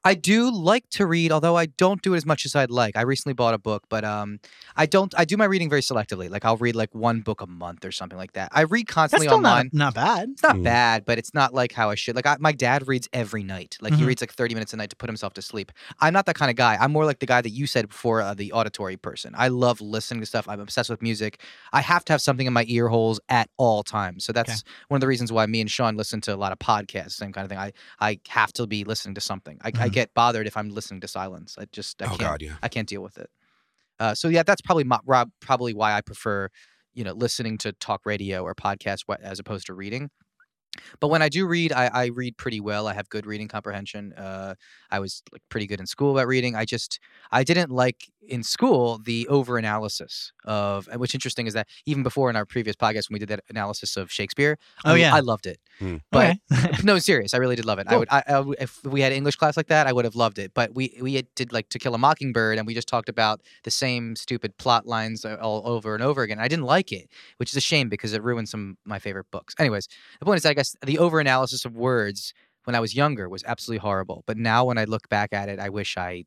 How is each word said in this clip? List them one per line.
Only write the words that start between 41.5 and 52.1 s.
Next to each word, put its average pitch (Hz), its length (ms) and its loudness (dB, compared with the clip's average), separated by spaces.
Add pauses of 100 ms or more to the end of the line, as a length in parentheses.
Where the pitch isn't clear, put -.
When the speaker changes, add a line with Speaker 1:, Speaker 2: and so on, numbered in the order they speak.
Speaker 1:
I, 127 140 2
I 123 220 0
read 123 280 -6
pretty 110 240 -6
well. 104 260 -4
I 101 60 -4
have 101 160 -8
good 104 160 -8
reading 107 240 -8
comprehension. 101 640 -10
Uh, 95 420 -12 (360)
I 98 100 -2
was, 98 220 -10 (100)
like, - 160 -20
pretty 104 180 -4
good 95 140 -6
in 92 60 -10
school 143 260 0
about 131 160 2
reading. 123 260 0
I 110 120 -2
just, - 340 -6 (320)
I 127 120 4
didn't 170 260 2
like 127 400 0 (100)
in 127 220 -8
school 123 560 2
the 117 280 -4 (360)
overanalysis - 680 -6 (120)
of, 101 460 -2
and 120 100 -8
what's 127 140 -4
interesting 123 320 -6
is 107 80 -6
that 110 140 -4 (180)
even 139 160 -2
before 127 280 0